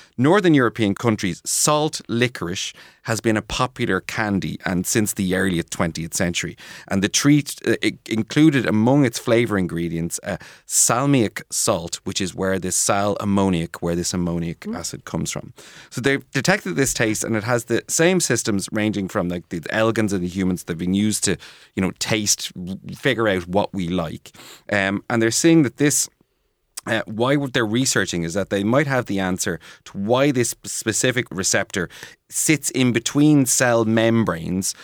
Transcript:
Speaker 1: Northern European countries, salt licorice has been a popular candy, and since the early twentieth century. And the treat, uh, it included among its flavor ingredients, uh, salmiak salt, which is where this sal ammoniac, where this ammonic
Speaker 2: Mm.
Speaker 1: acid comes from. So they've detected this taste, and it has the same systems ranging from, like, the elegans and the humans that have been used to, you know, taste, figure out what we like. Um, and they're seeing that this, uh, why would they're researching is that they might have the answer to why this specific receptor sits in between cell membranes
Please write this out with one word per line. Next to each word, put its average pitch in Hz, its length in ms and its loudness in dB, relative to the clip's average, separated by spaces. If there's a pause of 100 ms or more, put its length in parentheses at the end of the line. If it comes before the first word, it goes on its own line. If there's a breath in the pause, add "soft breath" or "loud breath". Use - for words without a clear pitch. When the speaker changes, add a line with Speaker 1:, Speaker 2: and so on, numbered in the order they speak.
(180 loud breath)
Speaker 1:
Northern 170 360 6
European 113 400 4
countries, 101 520 -2
salt 151 640 0
licorice 104 640 -2 (300 loud breath)
has 110 180 -2
been 110 160 2
a 104 40 0
popular 117 600 -2
candy, 98 640 -4
and 90 200 -2
since 107 280 0
the 92 200 0
early 92 300 0
twentieth 82 500 -4
century. 87 440 -2 (320 loud breath)
And 98 120 0
the 101 80 2
treat, 143 460 2 (100)
uh, 110 160 2
it 107 160 -2 (100)
included 135 600 4
among 123 380 4
its 113 120 -2
flavor 117 400 2
ingredients, 85 640 -2
uh, 92 140 -6 (300 loud breath)
salmiak 127 840 2
salt, 85 540 -2
which - 160 -6
is 92 160 -4
where 95 240 -2
this 90 160 -4
sal 101 460 0
ammoniac, 98 600 0
where 87 140 -2
this 87 180 -4
ammonic 85 460 -4
Speaker 2:
Mm. 214 160 -10
Speaker 1:
acid - 300 -12
comes 85 260 -6
from. - 220 -12 (360 loud breath)
So - 120 -8
they've 135 300 0
detected 185 440 0
this 139 180 2
taste, 110 300 0
and 110 140 -2
it 104 80 -4
has 120 200 0
the 117 220 0
same 175 320 2
systems 113 520 -2
ranging 104 360 0
from, 90 220 -2
like, 87 180 -6
the 85 220 -6
elegans 110 420 0
and 98 100 -2
the 90 60 -4
humans 92 380 -2
that - 80 -6
have 80 60 -6
been 90 140 0
used 104 300 0
to, 87 140 0 (380 loud breath)
you 101 60 0
know, 92 180 0
taste, - 520 -2 (440)
figure 113 340 0
out 92 180 0
what 95 260 -2
we 92 140 -4
like. 85 220 -2 (640 loud breath)
Um, 98 380 0
and 120 120 2
they're 113 100 2
seeing 165 320 4
that 120 140 -2
this, 143 320 0 (760)
uh, 110 200 -2
why 117 320 0
would 139 160 -4
they're 120 120 2
researching 107 580 0
is 82 100 -4
that 95 160 -2
they 101 140 0
might 131 240 2
have 127 180 -2
the 101 140 -2
answer 92 400 -2 (260 loud breath)
to - 120 -14
why 123 340 2
this 120 320 -2
specific 123 680 -2
receptor 95 580 -2 (420 loud breath)
sits - 380 0
in 127 220 2
between 147 520 4
cell 120 420 2
membranes 101 1000 2